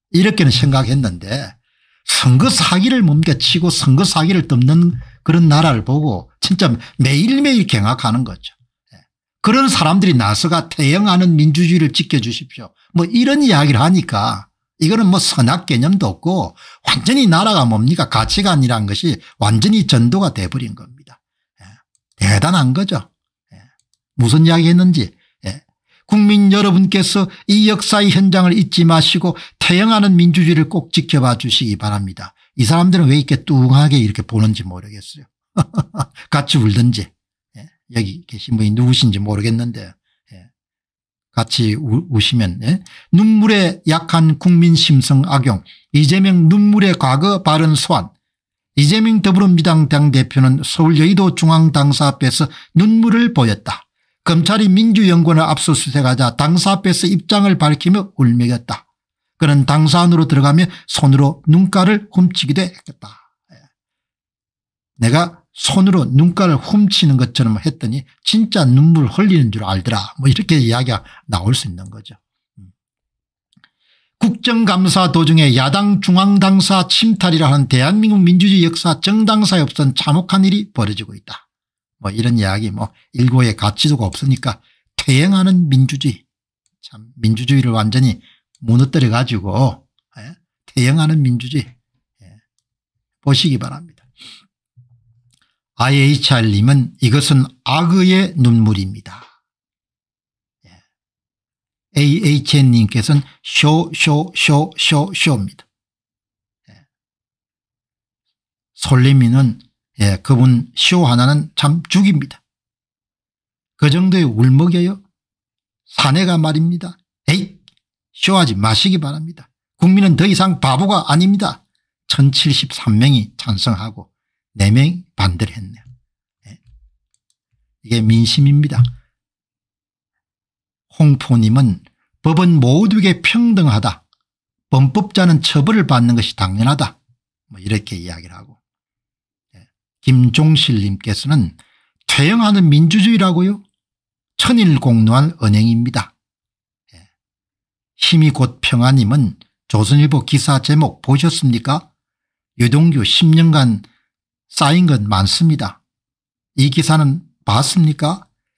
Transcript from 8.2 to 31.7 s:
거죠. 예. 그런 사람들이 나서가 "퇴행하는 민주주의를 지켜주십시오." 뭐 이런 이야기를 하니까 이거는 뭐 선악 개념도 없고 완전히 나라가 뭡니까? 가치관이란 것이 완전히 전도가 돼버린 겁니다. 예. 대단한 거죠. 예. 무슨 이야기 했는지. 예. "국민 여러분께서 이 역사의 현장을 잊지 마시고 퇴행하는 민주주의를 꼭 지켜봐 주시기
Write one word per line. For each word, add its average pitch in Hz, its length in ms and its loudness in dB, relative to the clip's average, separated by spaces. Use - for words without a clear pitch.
거죠. 98 300 -14
예. 101 40 -20
그런 254 280 2
사람들이 175 440 0
나서가 151 560 -2
"퇴행하는 180 640 0
민주주의를 156 580 0
지켜주십시오." 120 800 -8
뭐 170 120 0
이런 247 380 0
이야기를 147 360 2
하니까 117 680 -2
이거는 208 280 0
뭐 185 120 2
선악 139 460 -2
개념도 160 400 0
없고 139 520 -6
완전히 254 420 0
나라가 180 360 2
뭡니까? 123 460 -2
가치관이란 123 760 -2
것이 104 360 -6
완전히 123 480 0
전도가 123 460 0
돼버린 107 420 -8
겁니다. - 460 -20
예. 90 40 -20
대단한 127 560 0
거죠. 180 360 -6
예. 98 80 -20
무슨 127 300 2
이야기 165 220 2
했는지. 175 480 2
예. 104 180 -10
"국민 208 460 4
여러분께서 196 800 0
이 214 220 2
역사의 202 420 0
현장을 185 460 2
잊지 170 260 0
마시고 165 540 0
퇴행하는 202 580 2
민주주의를 165 500 2
꼭 - 240 -8
지켜봐 127 460 -2
주시기 113 400 -4